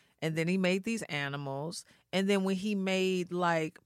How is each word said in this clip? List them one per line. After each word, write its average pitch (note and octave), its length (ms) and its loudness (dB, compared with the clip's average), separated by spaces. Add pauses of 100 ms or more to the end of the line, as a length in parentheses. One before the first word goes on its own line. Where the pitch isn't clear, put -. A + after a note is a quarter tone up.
(220)
and D#3+ 140 -2
then E3 120 0
he F#3 100 2
made F#3+ 260 2
these A3+ 200 -4
animals. C#3+ 840 -6 (260)
And F#3+ 160 2
then G3 160 4
when F#3+ 120 2
he G#3 180 -2
made, F#3+ 580 2
like, E3+ 540 0